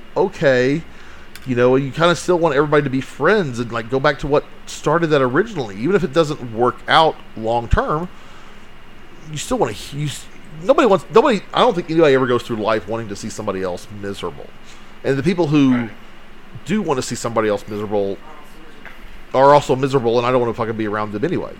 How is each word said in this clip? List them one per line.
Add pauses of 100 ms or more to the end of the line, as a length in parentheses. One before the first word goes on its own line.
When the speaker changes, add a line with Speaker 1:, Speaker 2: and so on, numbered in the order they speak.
(160)
Speaker 1:
okay," (640)
you
know,
and
you
kinda
still
want
everybody
to
be
friends
and,
like,
go
back
to
what (220)
started
that
originally,
even
if
it
doesn't
work (100)
out (200)
long
term, (1200)
you
still
wanna, (180)
you
s-, (380)
nobody
wants,
nobody, (120)
I
don't
think
anybody
ever
goes
through
life
wanting
to
see
somebody
else (120)
miserable, (560)
and
the
people
who
Speaker 2:
Right. (760)
Speaker 1:
do
wanna
see
somebody
else
miserable (1160)
are
also
miserable,
and
I
don't
wanna
fucking
be
around
them
anyway,